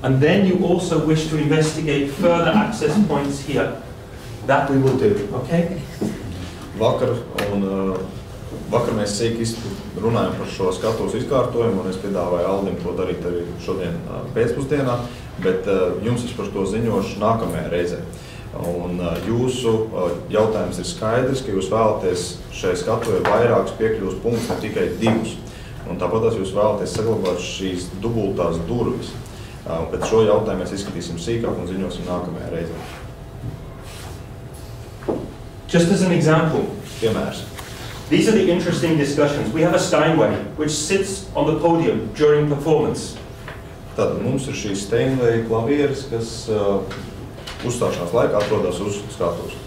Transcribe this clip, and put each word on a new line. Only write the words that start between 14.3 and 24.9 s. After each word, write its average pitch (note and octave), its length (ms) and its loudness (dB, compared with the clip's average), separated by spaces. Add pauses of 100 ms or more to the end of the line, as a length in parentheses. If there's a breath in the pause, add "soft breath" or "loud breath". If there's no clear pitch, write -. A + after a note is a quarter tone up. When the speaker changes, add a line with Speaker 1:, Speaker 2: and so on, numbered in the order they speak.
Speaker 2:
pēcpusdienā, C3+ 580 2 (480 loud breath)
bet, F#2 240 2
uh, F2+ 380 2
jums A#2+ 180 0
es - 140 -6
par G2 160 -4
to G2 160 0
ziņošu G#3 500 0
nākamajā F2 540 0
reizē. F2 260 -2 (640 loud breath)
Un, F2 400 -2
uh, E2+ 160 -2 (100)
jūsu, A#2 460 2 (180)
uh, - 220 0 (180)
jautājums G#2 480 2
ir F2 80 -4
skaidrs, B2+ 560 0
ka A2 80 -4
jūs F#2+ 220 0
vēlaties G2+ 560 2 (260)
šai F2+ 240 0
skatuvei F#2+ 460 0
vairākus A2 560 4
piekļuvas G#2+ 420 0
punktus, A#2 300 0
ne - 80 -4
tikai G2 240 -2 (160)